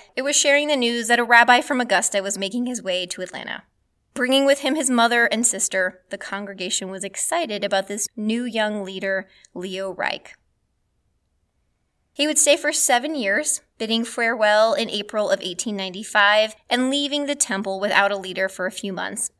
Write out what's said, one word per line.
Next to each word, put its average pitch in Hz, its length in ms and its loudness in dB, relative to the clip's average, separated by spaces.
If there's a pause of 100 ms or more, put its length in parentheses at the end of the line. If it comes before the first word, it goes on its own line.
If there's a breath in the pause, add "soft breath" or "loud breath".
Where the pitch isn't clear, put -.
(140)
it 262 80 -4
was 285 140 0
sharing 294 320 4
the 294 80 2
news 233 320 0
that 240 100 4
a 240 60 2
rabbi 240 380 6
from 254 180 -2
Augusta 202 420 0
was 196 140 -6
making 202 300 -4
his 240 160 -8
way 180 240 -4
to 180 160 -10
Atlanta. - 400 -10 (500)
Bringing 262 320 2
with 277 160 4
him 277 160 0
his 262 140 0
mother 233 340 4
and 220 200 0
sister, 190 680 -2
the - 80 -10
congregation 196 720 -6
was 190 120 -10
excited 208 640 -4
about 196 240 0
this 202 260 -6
new 226 300 -2
young 214 400 -2
leader, 190 420 -4 (280 soft breath)
Leo 190 360 -6
Reich. - 460 -6 (1800)
He 294 140 0
would 302 120 0
stay 285 200 4
for 294 160 -2
seven 285 420 0
years, 220 460 -2 (160)
bidding 226 260 -2
farewell 220 680 2
in 220 160 -2
April 208 400 -2
of 196 100 2
eighteen 196 340 -6
ninety-five 208 800 2 (140)
and 254 220 2
leaving 285 340 -2
the 285 100 -2
temple 196 460 -4
without 202 320 4
a 202 60 -4
leader 185 320 -4
for 185 160 -6
a 190 40 -2
few 196 220 -8
months, 185 480 -6